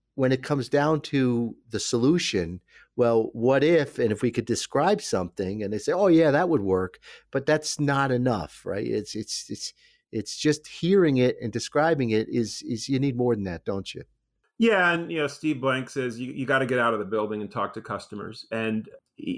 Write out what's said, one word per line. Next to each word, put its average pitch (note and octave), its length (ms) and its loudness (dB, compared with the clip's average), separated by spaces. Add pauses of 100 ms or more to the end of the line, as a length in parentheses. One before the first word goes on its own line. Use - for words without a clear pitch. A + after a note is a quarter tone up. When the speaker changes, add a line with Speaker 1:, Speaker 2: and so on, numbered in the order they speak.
(140)
Speaker 1:
when C3 180 2
it C3 120 2
comes C#3 260 -2
down D3+ 320 4
to B2 540 0 (140)
the G#2+ 100 -4
solution, A#2 840 2 (340)
"Well, A#2 380 4
what C3 320 4
if, D#3 340 2
and A2+ 140 2
if G2+ 80 -2
we A#2+ 100 2
could A#2 140 -2
describe C#3+ 560 0
something," F#2+ 600 -4
and G2+ 120 -4
they G#2 40 -4
say, C#3 140 -4
"Oh F#3+ 160 2
yeah, D#3+ 240 6
that D#3+ 160 2
would D3+ 140 2
work," F#2 380 0 (320)
but C#3 140 -4
that's D3+ 360 0
not C#3 300 2
enough, B2 540 0
right? F#2+ 200 -4
It's, A2 280 -4
it's, - 360 -8
it's, - 240 -10 (400)
it's - 240 -6
just D3+ 300 0
hearing E3+ 500 2
it B2+ 240 4
and A2+ 100 -6
describing C3+ 600 0
it A2 180 2
is, A2+ 320 -2
is, - 260 -8
you C3+ 100 0
need C3 200 0
more B2 180 2
than G#2 80 -4
that, F2 220 -8
don't G2 280 -6
you? - 100 -14 (540)
Speaker 2:
Yeah, F#3+ 360 4
and, E3+ 180 -4
you E3 60 -4
know, D3 100 0
Steve C#3+ 320 -4
Blank C3 300 -2
says B2+ 280 -4
you, B2+ 140 -8
you C#3 140 -6
gotta C3+ 200 2
get B2 140 0
out A#2 140 2
of G#2+ 60 -2
the G2+ 60 -4
building G#2+ 360 -2
and G2+ 100 -10
talk G2+ 220 -6
to - 80 -10
customers. G2+ 720 -12
And A2 340 -4 (320)
e-, - 40 -14 (140)